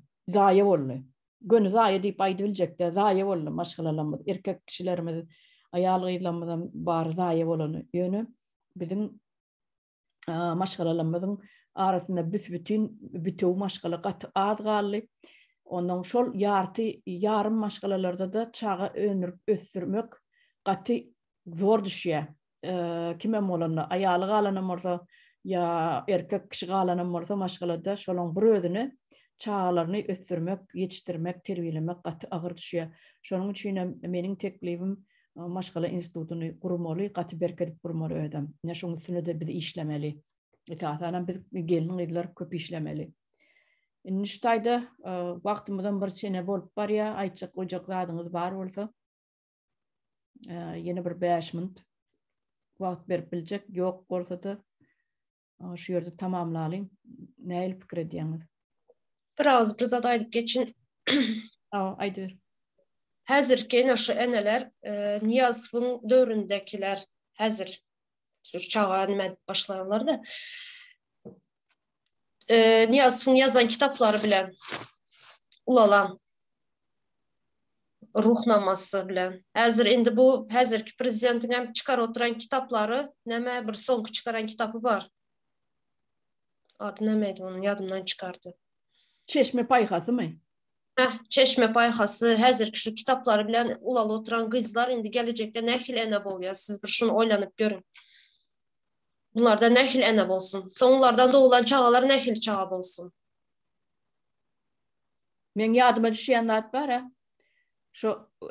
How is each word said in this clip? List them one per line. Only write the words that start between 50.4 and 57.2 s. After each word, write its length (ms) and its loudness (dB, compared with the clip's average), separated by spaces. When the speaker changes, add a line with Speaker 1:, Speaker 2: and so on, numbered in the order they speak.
Speaker 1:
e, 40 -12
ýene 520 -8
bir 160 -8
beş 320 0
minut 300 -8
wagt 320 -8
berip 220 -4
biljek, 380 -8
ýok 400 -4
bolsa 340 -6
da, 140 -6
e, 160 -12
şu 160 -8
ýerde 240 -4
tamamlalyň. 720 -4